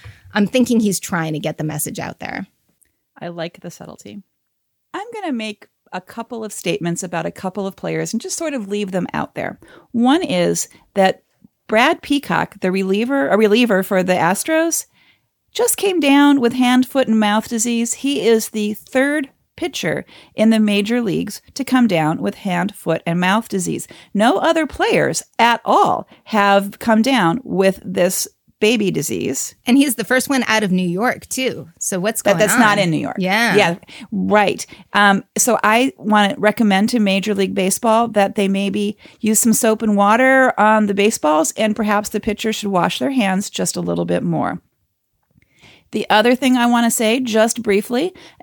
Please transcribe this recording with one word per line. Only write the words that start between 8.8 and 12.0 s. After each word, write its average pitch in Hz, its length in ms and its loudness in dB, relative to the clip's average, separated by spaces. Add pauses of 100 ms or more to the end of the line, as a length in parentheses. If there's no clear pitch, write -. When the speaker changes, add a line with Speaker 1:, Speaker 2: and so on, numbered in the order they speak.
Speaker 2:
them 185 200 -4
out 151 220 -6
there. - 240 -8 (320)
One 254 320 2
is 175 460 -2 (260)
that 190 300 2 (420)
Brad 254 340 2